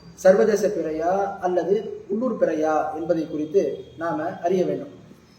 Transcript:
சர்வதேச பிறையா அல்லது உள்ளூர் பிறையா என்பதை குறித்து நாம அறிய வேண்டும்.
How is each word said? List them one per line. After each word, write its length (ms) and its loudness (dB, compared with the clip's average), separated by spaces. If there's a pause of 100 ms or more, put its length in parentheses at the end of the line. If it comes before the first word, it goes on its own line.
(140)
சர்வதேச 540 4
பிறையா 720 -2
அல்லது 680 0
உள்ளூர் 300 -2
பிறையா 580 0
என்பதை 340 -2
குறித்து 480 -2 (200)
நாம 260 -4 (200)
அறிய 220 2
வேண்டும். 220 -6 (520)